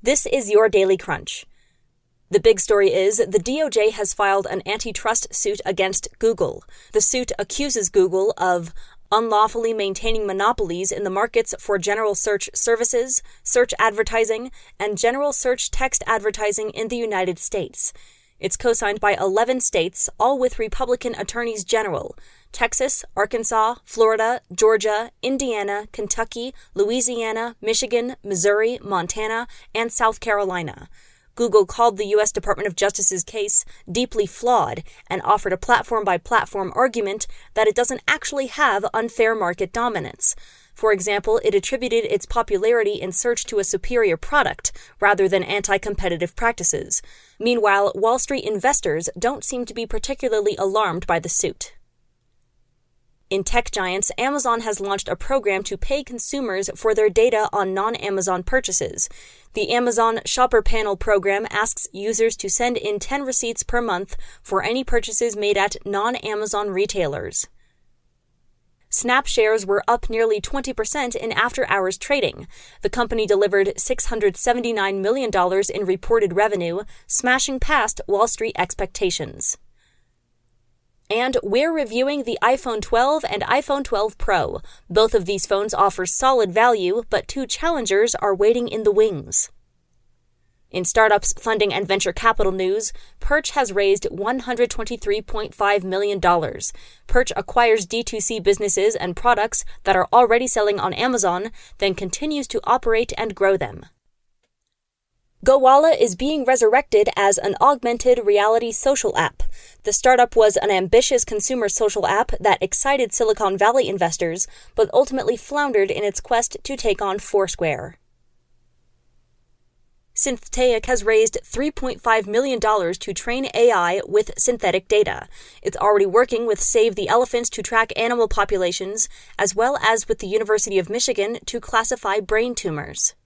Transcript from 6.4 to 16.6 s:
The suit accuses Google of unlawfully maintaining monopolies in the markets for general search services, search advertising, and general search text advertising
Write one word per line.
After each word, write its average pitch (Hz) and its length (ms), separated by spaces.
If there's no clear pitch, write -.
The 214 100
suit 247 380
accuses 220 500
Google 190 480
of 175 360
unlawfully 220 640
maintaining 214 540
monopolies 190 640
in 202 120
the 196 60
markets 220 500
for 202 200
general 208 340
search 202 400
services, 240 680
search 240 380
advertising, 220 720
and 208 200
general 269 340
search 254 400
text - 340
advertising 214 680